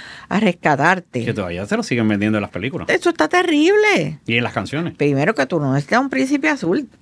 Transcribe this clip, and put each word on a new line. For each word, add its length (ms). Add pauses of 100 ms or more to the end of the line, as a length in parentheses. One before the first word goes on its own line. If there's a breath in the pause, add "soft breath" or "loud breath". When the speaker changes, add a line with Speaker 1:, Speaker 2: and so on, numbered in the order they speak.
(280 loud breath)
Speaker 1:
a 140
rescatarte. 840
Speaker 2:
Que 100
todavía 320
se 120
lo 60
siguen 260
vendiendo 300
en 20
las 100
películas. 380
Speaker 1:
Eso 220
está 180
terrible. 960
Speaker 2:
Y 120
en 60
las 100
canciones. 440
Speaker 1:
Primero 360
que 120
tú 160
no 120
necesitas 280
un 80
príncipe 400
azul. 400 (120)